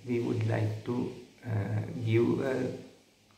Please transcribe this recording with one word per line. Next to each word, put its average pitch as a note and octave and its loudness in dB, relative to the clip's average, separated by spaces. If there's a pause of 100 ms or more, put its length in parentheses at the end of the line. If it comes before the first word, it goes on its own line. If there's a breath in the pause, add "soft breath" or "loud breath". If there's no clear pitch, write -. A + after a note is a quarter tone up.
we A#2+ 0
would A#2 0
like A2 0
to, A#2+ -2 (480)
uh, G#2+ 0 (300)
give A#2 6
a, C3+ 0 (800)